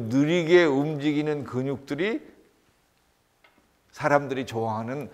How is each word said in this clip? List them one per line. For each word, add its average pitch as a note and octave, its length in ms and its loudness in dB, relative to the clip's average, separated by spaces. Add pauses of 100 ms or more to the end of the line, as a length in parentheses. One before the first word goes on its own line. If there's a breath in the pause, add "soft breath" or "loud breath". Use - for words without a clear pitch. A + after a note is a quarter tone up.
느리게 E3 560 4
움직이는 D3 800 -2
근육들이 C#3+ 760 -4 (1700)
사람들이 C#3 540 2
좋아하는 A2+ 680 -6